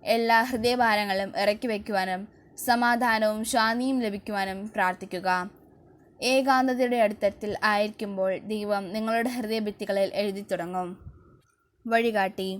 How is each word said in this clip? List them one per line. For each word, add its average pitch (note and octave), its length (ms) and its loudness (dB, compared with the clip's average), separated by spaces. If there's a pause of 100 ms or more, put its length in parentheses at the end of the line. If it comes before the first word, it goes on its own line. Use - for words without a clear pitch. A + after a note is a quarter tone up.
എല്ലാ A3+ 400 4
ഹൃദയഭാരങ്ങളും A3 880 2 (100)
ഇറക്കി G#3+ 260 0
വയ്ക്കുവാനും G3 540 -2 (360)
സമാധാനവും A#3 840 2 (100)
ശാന്തിയും A#3+ 500 2
ലഭിക്കുവാനും G3 680 -4
പ്രാർത്ഥിക്കുക. F#3 640 -2 (920)
ഏകാന്തതയുടെ C4 800 2
അടിത്തട്ടിൽ G#3 500 0 (120)
ആയിരിക്കുമ്പോൾ G#3 680 0 (160)
ദൈവം G#3 360 -2 (100)
നിങ്ങളുടെ A3+ 420 0
ഹൃദയഭിത്തികളിൽ G#3 760 -2 (120)
എഴുതി G3+ 280 -4
തുടങ്ങും. F3+ 400 -4 (960)
വഴികാട്ടി. G#3+ 640 2 (100)